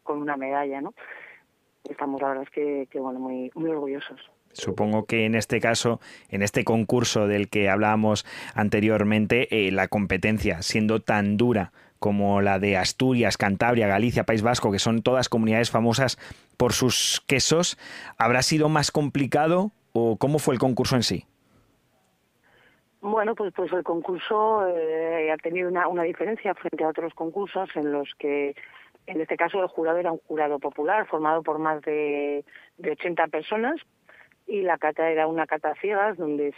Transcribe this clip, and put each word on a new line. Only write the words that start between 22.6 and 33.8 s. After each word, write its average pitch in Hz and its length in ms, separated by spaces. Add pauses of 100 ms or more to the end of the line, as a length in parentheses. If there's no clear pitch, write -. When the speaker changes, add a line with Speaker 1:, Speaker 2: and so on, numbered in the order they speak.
Speaker 1:
Bueno, 214 340
pues, 196 200
pues 185 180
el 269 100
concurso, 202 840
eh, 160 600
ha 156 80
tenido 180 300
una, 175 200
una 175 140
diferencia 180 520
frente 160 300
a 156 40
otros 160 260
concursos 180 600
en 147 180
los 143 260
que, 143 360 (520)
en 170 140
este 160 160
caso, 180 260
el 180 60
jurado 165 300
era 170 140
un 160 140
jurado 147 320
popular 151 480
formado 160 360
por 156 160
más 156 240
de, 147 600 (340)
de 170 140
ochenta 170 340
personas 220 540 (680)